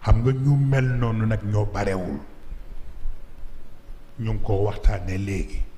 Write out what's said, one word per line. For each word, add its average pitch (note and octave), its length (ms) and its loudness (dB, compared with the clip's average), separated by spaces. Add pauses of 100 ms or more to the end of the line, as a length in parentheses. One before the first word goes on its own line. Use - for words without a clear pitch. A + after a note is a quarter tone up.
Xam G#2+ 200 6
nga C3 80 4
ñu C3+ 240 4
mel C3+ 300 4 (140)
noonu A2 260 2
nag A2 180 0
ñoo G#2 220 2
barewul. F#2+ 540 -2 (2000)
Ñu A2 140 0
ngi G#2 100 0
ko G#2 100 2 (120)
waxtaanee G2 520 2
léegi. G2 440 -2 (160)